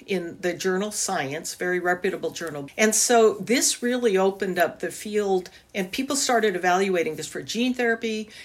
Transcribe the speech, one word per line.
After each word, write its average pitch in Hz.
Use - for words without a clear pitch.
in 175
the 175
journal 185
Science, 165
very 180
reputable 175
journal. 151
And 220
so 226
this 208
really 240
opened 190
up 165
the 247
field, 202
and 190
people 269
started 220
evaluating 180
this 156
for -
gene 240
therapy, 226